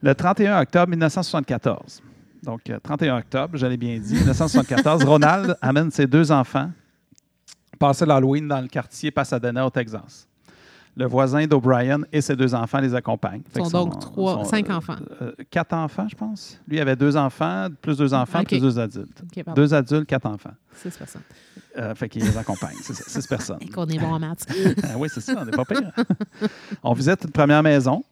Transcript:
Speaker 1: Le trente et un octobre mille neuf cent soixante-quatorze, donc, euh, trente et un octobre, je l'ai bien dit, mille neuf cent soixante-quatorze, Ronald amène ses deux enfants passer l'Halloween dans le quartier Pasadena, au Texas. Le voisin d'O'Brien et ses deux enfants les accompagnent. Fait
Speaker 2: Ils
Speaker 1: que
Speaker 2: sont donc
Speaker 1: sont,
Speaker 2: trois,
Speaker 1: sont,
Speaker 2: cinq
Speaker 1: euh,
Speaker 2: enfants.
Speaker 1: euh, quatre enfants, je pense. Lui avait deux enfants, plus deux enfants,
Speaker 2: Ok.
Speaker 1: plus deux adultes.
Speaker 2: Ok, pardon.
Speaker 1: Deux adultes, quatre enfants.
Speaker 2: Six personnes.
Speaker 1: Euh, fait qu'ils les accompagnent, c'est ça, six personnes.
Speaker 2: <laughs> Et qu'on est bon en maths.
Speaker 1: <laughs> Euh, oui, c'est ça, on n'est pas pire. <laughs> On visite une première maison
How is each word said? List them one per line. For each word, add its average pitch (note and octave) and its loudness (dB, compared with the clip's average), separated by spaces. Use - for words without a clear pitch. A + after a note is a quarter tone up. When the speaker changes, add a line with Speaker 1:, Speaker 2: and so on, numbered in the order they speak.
Speaker 1:
Le C#3 4
trente F3+ 0
et G#3 4
un G3+ 4
octobre F3 2
mille E3+ -2
neuf D#3 2
cent F#3+ -2
soixante-quatorze, - -4
donc, A#2 -10
euh, A2 -8
trente D3 -4
et D#3+ 2
un B2+ 0
octobre, C#3+ -4
je B2+ 0
l'ai B2+ -2
bien A#2+ -4
dit, G#2 -6
mille - 4
neuf C3 4
cent D#3+ 0
soixante-quatorze, D3 2
Ronald D#3 6
amène D3 2
ses C#3+ 2
deux D3 6
enfants C#3 0
passer C#3+ 4
l'Halloween C#3+ 4
dans C#3 -2
le B2+ -8
quartier - -6
Pasadena, B2+ -2
au B2+ 0
Texas. A2 -8
Le B2+ -2
voisin C3+ 2
d'O'Brien C3 4
et D3+ 0
ses D3 0
deux B2+ 0
enfants A#2 -2
les C3 0
accompagnent. A2 -4
Fait - -8
Speaker 2:
Ils - 0
Speaker 1:
que E3+ -2
Speaker 2:
sont F3 0
donc E3+ -4
Speaker 1:
sont, - -14
Speaker 2:
trois, F#3+ -4
Speaker 1:
sont, - -4
Speaker 2:
cinq G#3+ 0
Speaker 1:
euh, G#3 -2
Speaker 2:
enfants. E3 -8
Speaker 1:
euh, A#2+ -8
quatre - -2
enfants, E3 -4
je - -18
pense. - -12
Lui D3+ -2
avait C3+ 2
deux C#3+ 2
enfants, E3 -2
plus D3+ -2
deux C#3 2
enfants, C3+ 0
Speaker 2:
Ok. G3+ -2
Speaker 1:
plus - 0
deux B2 2
adultes. G#2 -8
Speaker 2:
Ok, F3 -14
pardon. C#3+ 2
Speaker 1:
Deux D3 4
adultes, D3 2
quatre C3 -2
enfants. G#2 -10
Speaker 2:
Six - -14
personnes. - -18
Speaker 1:
Euh, A2 -6
fait A2 -8
qu'ils A2+ -4
les G#2 2
accompagnent, G2 -6
c'est A#2 -12
ça, - -14
six - -8
personnes. G#2 -6
Speaker 2:
<laughs> - -16
Et - -16
qu'on F3 -6
est D#3 -2
bon D#3+ -2
en D#3+ -2
maths. D#3+ -8
Speaker 1:
<laughs> D#4+ -4
Euh, F#4 6
oui, D3 -4
c'est A#2+ -8
ça, C4 -6
on D3 -8
n'est A2+ -8
pas B3 0
pire. A3+ -4
<laughs> - -8
On B2 0
visite C#3 0
une D#3+ -10
première D3 4
maison D3 2